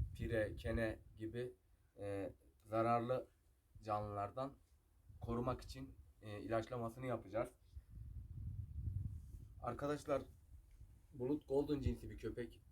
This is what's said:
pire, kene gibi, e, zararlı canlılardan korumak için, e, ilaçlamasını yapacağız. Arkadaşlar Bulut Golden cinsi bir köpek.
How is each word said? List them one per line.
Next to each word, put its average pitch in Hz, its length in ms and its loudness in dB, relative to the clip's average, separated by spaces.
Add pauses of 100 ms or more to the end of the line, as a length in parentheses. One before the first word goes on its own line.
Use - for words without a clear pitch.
(160)
pire, 110 400 4
kene 113 420 2 (200)
gibi, 117 340 -4 (460)
e, 98 340 -2 (320)
zararlı 117 640 4 (580)
canlılardan 104 720 0 (640)
korumak 120 400 0
için, - 340 -10 (280)
e, 104 180 -6
ilaçlamasını 117 680 0
yapacağız. 117 420 0 (2250)
Arkadaşlar 139 600 2 (920)
Bulut 139 340 0
Golden 143 320 6
cinsi 120 300 2
bir 107 80 -8
köpek. 120 540 -6